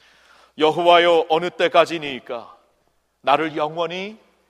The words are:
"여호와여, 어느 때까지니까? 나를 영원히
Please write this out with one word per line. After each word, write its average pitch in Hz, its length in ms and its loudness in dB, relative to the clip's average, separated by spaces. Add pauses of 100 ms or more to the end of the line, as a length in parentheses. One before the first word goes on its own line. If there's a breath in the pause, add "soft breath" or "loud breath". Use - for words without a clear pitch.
(580 soft breath)
"여호와여, 170 680 4
어느 170 220 -2
때까지니까? 147 1080 -2 (640)
나를 147 360 -2
영원히 170 640 -8 (320)